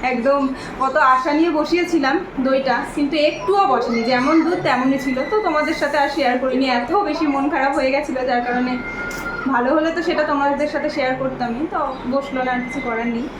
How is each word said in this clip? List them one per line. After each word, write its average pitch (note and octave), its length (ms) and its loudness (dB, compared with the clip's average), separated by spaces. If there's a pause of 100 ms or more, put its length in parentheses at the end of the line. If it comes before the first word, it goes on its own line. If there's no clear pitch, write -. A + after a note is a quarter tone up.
(120)
একদম C4+ 300 2 (400)
কত C4 140 0 (180)
আশা C#4+ 240 2
নিয়ে E4 220 4
বসিয়েছিলাম D#4+ 560 2 (320)
দইটা, C4 280 2 (200)
কিন্তু C#4+ 200 0 (140)
একটুও F#4+ 420 2
বসেনি, A#3 300 2 (100)
যেমন C4 240 4 (100)
দুধ F4+ 220 0
তেমনই C4 380 2
ছিল। B3+ 120 -2 (140)
তো G#4+ 40 0 (120)
তোমাদের D4+ 340 0
সাথে D4+ 220 0
আর - 120 0
শেয়ার C4 280 2
করিনি, C4 220 0 (140)
এত B3 120 -4 (180)
বেশি D#4 240 -2
মন C#4 200 0
খারাপ C#4 240 0
হয়ে C4 180 2
গেছিলো, C#4 240 -2 (100)
যার A#3+ 180 0
কারণে B3 260 0 (800)
ভালো B3 240 2
হলে D#4 200 2
তো F4 120 -4
সেটা D4+ 240 0
তোমাদের C#4+ 420 0
সাথে D4+ 220 -2
শেয়ার C4 260 0
করতামই, B3 520 -4
তো E4+ 60 -2 (340)
বসলো C4+ 320 -2
না, B3+ 100 -2
আর B3 100 -2
কিছু C4+ 220 -6
করার A#3 280 -2
নেই। B3 100 -4 (140)